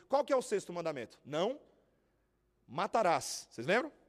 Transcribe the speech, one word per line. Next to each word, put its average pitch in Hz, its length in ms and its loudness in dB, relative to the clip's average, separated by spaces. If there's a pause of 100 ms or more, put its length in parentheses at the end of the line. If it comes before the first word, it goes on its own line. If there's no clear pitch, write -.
(100)
Qual 277 140 4
que 294 80 -2
é 269 40 6
o 247 60 2
sexto 190 320 -4
mandamento? 156 500 -6
"Não 185 340 -2 (1080)
matarás." 170 840 0
Vocês 113 160 -10
lembram? 240 240 2 (180)